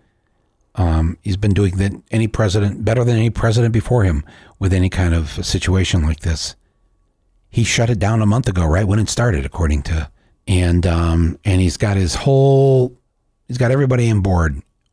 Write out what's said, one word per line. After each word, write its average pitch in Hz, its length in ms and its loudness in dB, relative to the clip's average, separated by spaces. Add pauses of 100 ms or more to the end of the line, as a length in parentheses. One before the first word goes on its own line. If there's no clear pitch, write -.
(760)
Um, 80 460 0
he's 98 160 -4
been 104 160 0
doing 92 240 0
that 98 160 -2 (180)
any 110 160 0
president, 101 560 -2
better 113 200 0
than 117 140 2
any 113 120 2
president 113 440 0
before 113 300 0
him 78 200 0 (360)
with 92 140 0
any 92 160 2
kind 90 240 0
of 82 320 -4
situation 92 580 0
like 78 180 -2
this. - 340 -6 (920)
He 117 140 -2
shut 117 260 0
it 117 100 0
down 110 220 0
a 107 40 2
month 110 220 0
ago, 90 180 0
right 90 220 0
when 104 120 0
it 104 100 -2
started, 95 360 -2
according 73 380 -2
to, 78 280 -4 (360)
and, 87 380 2
um, 85 600 0
and 92 160 2
he's 90 160 0
got 101 200 0
his 90 180 -2
whole, 135 800 2 (520)
he's 123 100 -10
got 123 140 0
everybody 127 380 2
on 107 120 2
board, 82 400 0 (320)